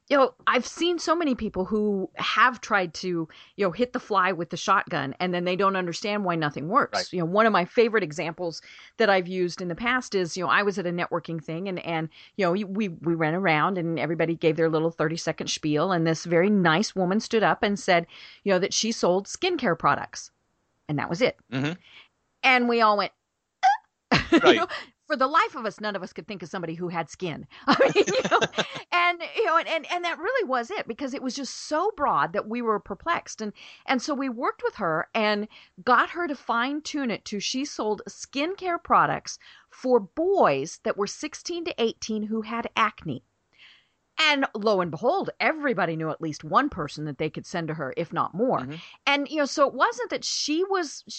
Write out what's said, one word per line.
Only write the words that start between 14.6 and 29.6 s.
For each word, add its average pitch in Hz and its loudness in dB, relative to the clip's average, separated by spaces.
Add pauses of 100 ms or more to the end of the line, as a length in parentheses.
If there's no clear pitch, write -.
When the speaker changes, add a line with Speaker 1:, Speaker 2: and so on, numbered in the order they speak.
Speaker 1:
little 160 2
thirty-second 156 -4
spiel, 151 0
and 165 2
this 160 0
very 170 4
nice 185 4
woman 190 0
stood 226 0
up 170 4
and 202 0
said, 175 2 (360)
you 202 2
know, 180 6
that 196 0
she 226 0
sold 196 2
skincare 254 0
products. - -2 (580)
And 147 -2
that - -2
was 170 -2
it. - 2 (140)
Speaker 2:
Mm-hmm. 143 -2 (680)
Speaker 1:
And 254 4
we 233 2
all 214 4
went, 190 0 (520)
<laughs> - -
"Uh?" - 0 (140)
You 330 8
Speaker 2:
Right. - 6
Speaker 1:
know, - -2 (380)
for 302 -4
the 262 2
life 330 0
of 240 -6
us, 202 -8
none 208 -4
of 175 -8
us - -12
could 180 -14
think 196 -10
of 160 -12
somebody 170 -6
who 175 -6
had 165 -6
skin. 156 -8 (120)
<laughs> - -20
I - 6
mean, - 4
you 415 0 (100)
know, 403 4 (260)
Speaker 2:
<laughs> - -14
Speaker 1:
and, 349 0 (140)
you 440 0
know, 330 4
and, 294 -2